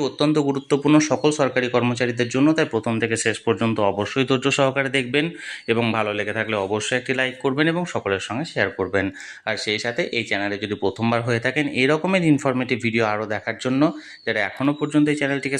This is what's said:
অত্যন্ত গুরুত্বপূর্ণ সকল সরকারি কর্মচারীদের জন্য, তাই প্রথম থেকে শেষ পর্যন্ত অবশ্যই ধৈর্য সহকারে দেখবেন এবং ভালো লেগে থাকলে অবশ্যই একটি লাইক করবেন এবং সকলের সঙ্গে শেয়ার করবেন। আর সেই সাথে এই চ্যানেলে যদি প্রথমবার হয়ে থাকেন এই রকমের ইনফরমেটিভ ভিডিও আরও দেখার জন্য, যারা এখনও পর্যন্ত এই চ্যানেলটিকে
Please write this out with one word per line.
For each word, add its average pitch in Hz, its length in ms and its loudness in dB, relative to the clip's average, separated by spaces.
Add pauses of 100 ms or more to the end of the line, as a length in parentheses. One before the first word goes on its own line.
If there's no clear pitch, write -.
অত্যন্ত 151 280 2 (140)
গুরুত্বপূর্ণ 139 460 2 (140)
সকল 135 200 2 (100)
সরকারি 127 360 2
কর্মচারীদের 120 580 0
জন্য, 135 140 4 (100)
তাই 156 160 2
প্রথম 117 280 0
থেকে 113 140 0 (100)
শেষ 110 200 0
পর্যন্ত 113 320 2 (140)
অবশ্যই 104 380 0
ধৈর্য 131 180 2 (120)
সহকারে 135 380 2
দেখবেন 135 280 0 (460)
এবং 117 120 2 (140)
ভালো 107 220 0
লেগে 104 180 -4
থাকলে 107 180 -2 (120)
অবশ্যই 107 320 -2
একটি 123 200 -4
লাইক 127 240 -2
করবেন 139 300 0
এবং 180 100 -2 (100)
সকলের 98 340 -2
সঙ্গে 127 240 -4
শেয়ার 101 260 0
করবেন। 95 280 0 (440)
আর 107 140 -2
সেই 107 160 -2
সাথে 120 220 -4 (160)
এই 113 120 -2
চ্যানেলে 101 340 -2
যদি 104 200 -4
প্রথমবার 113 440 0
হয়ে 117 180 0
থাকেন 139 200 0 (160)
এই 131 120 4
রকমের 180 300 0 (100)
ইনফরমেটিভ 127 540 0
ভিডিও 113 260 2
আরও 107 120 -2
দেখার 101 180 -4 (200)
জন্য, 131 180 2 (440)
যারা 110 140 0 (100)
এখনও 139 300 0
পর্যন্ত 147 340 2
এই 143 80 0
চ্যানেলটিকে 139 380 -2